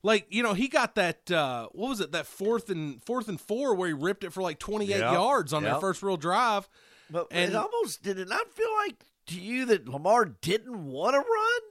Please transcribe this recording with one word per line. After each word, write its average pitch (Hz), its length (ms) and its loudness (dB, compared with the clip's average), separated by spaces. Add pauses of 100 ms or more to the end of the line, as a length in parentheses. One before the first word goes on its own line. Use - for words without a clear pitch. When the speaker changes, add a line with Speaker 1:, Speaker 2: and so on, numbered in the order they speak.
Speaker 1:
Like, 214 240 4
you 226 140 0
know, 214 100 2
he 226 140 2
got 254 280 2
that, 180 360 0
uh, 131 400 0
what 214 180 -6
was 214 120 -4
it, 147 100 -4
that 160 160 -4
fourth 214 420 -2
and, 151 340 -4
fourth 226 260 -4
and 170 100 -6
four 247 340 -2
where 185 140 0
he 160 60 0
ripped 180 320 -2
it 170 80 -10
for, 185 80 -6
like, 170 180 -4
twenty-eight 202 400 -2
Speaker 2:
Yep. 117 140 2
Speaker 1:
yards 190 400 2
on 151 100 0
their 117 100 0
Speaker 2:
Yep. 151 80 0
Speaker 1:
first 190 220 -2
real 196 140 -2
drive. 196 500 0 (420)
Speaker 3:
But 165 220 -4
Speaker 1:
And 180 200 0
Speaker 3:
it 208 40 -2
almost, 415 480 -2
did 190 160 -4
it 185 80 -8
not 415 260 -4
feel 440 180 0 (140)
like - 180 -8 (240)
to 175 120 -10
you 240 260 -4
that 202 220 2
Lamar 180 380 4
didn't 190 600 -4
wanna 175 340 2
run 453 520 2